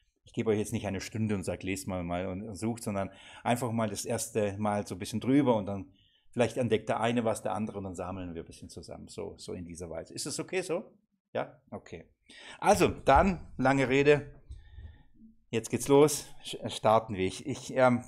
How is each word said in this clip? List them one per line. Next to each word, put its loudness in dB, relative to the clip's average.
ich -20
gebe 0
euch 4
jetzt -2
nicht -4
eine -4
Stunde -2
und -2
sag, -4
„Lest -4
mal, -2
mal -2
und, -6
und -10
sucht“, -4
sondern -4
einfach 0
mal 0
das -6
erste -2
Mal -2
so -8
ein -12
bisschen -6
drüber 4
und -2
dann -8
vielleicht 0
entdeckt 0
der 0
eine 2
was, 0
der -2
andere -4
und -6
dann -8
sammeln -8
wir -8
ein -14
bisschen -18
zusammen, -14
so, -10
so -12
in -10
dieser -12
Weise. -10
Ist -8
es -8
okay -4
so? -6
Ja? -6
Okay. -16
Also, 6
dann, 4
lange 4
Rede, 6
jetzt -4
geht's -2
los, 6
sch-, -8
starten 4
wir. 2
Ich, -6
ich, -6
ähm, 6